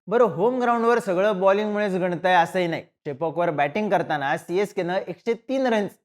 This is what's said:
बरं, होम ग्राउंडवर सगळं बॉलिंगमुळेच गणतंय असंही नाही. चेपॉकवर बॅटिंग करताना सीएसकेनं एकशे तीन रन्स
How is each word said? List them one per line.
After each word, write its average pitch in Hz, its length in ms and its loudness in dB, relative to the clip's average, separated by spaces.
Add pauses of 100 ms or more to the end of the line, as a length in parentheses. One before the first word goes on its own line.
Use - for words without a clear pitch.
बरं, 240 180 4
होम 214 360 0
ग्राउंडवर 233 380 2
सगळं 190 420 0
बॉलिंगमुळेच 208 540 0
गणतंय 180 400 0
असंही 175 320 2
नाही. 160 160 -4
चेपॉकवर 156 680 -4
बॅटिंग 151 400 0
करताना 151 460 0
सीएसकेनं 180 580 -2
एकशे 196 400 -4
तीन 262 320 -4
रन्स 214 240 0 (140)